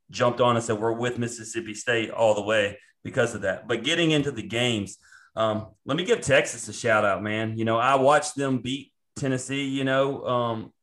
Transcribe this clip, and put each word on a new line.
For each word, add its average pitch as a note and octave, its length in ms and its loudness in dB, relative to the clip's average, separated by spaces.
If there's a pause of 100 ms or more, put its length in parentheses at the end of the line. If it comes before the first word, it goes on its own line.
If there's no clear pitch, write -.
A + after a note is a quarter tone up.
(120)
jumped B2 280 2
on A#2+ 160 6
and A2+ 80 0
said, A2 160 0
"We're A2+ 120 0
with A#2 260 -2
Mississippi A2 560 -6
State A2+ 380 -2
all A2 240 4
the G#2 80 -2
way," G#2 340 0 (260)
because A2+ 300 0
of G2+ 80 -8
that. F#2+ 260 -4
But A2 160 -2
getting D#3+ 280 2
into C#3+ 200 2
the A2 120 -8
games, A2+ 540 -2 (380)
um, G#2+ 360 -2 (120)
let C#3 140 -2
me F#3 80 -2
give A#3 160 2
Texas C3 460 0
a G#2+ 60 -12
shout A2 320 2
out, F#2+ 180 0
man. A2 340 -4
You A2+ 80 -2
know, A2+ 120 2
I B2+ 180 2
watched C#3+ 400 4
them C3+ 240 0
beat C3 320 -8 (260)
Tennessee, C3+ 500 -2
you C3+ 160 -2
know, C3+ 420 0
um, A#2 580 -2